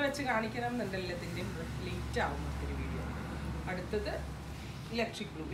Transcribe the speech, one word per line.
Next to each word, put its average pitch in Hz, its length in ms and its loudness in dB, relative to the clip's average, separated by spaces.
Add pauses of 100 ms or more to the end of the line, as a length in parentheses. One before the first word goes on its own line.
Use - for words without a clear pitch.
വെച്ച് 277 240 2
കാണിക്കണം 233 440 4
എന്നുണ്ട് 196 280 2
എല്ലാത്തിൻ്റെയും. 175 480 0 (360)
ലേറ്റ് - 400 0
ആവും - 240 0
ഒത്തിരി - 320 0
വീഡിയോ. - 220 -2 (680)
അടുത്തത് 208 400 0 (840)
ഇലക്ട്രിക് 226 420 0
ബ്ലൂ. 156 80 -4 (100)